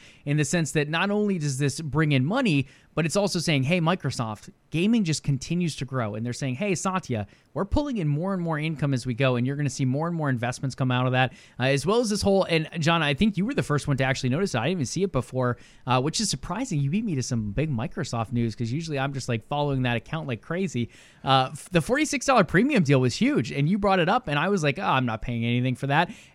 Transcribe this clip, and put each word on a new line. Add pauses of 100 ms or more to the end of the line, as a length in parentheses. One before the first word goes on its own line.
(260)
in
the
sense
that
not
only
does
this
bring
in
money, (280)
but
it's
also
saying,
"Hey,
Microsoft, (220)
gaming
just
continues
to
grow."
And
they're
saying,
"Hey,
Satya, (260)
we're
pulling
in
more
and
more
income
as
we
go,
and
you're
gonna
see
more
and
more
investments
come
out
of
that," (280)
uh,
as
well
as
this
whole,
and (120)
John,
I
think
you
were
the
first
one
to
actually
notice
it.
I
didn't
even
see
it
before, (300)
uh,
which
is
surprising.
You
beat
me
to
some
big
Microsoft
news
'cause
usually
I'm
just,
like,
following
that
account
like
crazy. (340)
Uh,
f-,
the
forty-six
dollar
premium
deal
was
huge,
and
you
brought
it
up,
and
I
was
like,
"Oh,
I'm
not
paying
anything
for
that." (240)